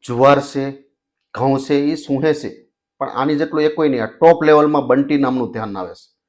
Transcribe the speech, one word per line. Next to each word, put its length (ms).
જુવાર 340
છે, 420
ઘઉં 260
છે, 160
એ 200
સૂંઘે 380
છે, 360
પણ 120
આની 260
જેટલું 260
એ 80
કોઈ 200
નહીં. 140
આ 20
ટોપ 380
લેવલમાં 440
બંટી 300
નામનું 340
ધ્યાન 260
આવે 160
છે. 240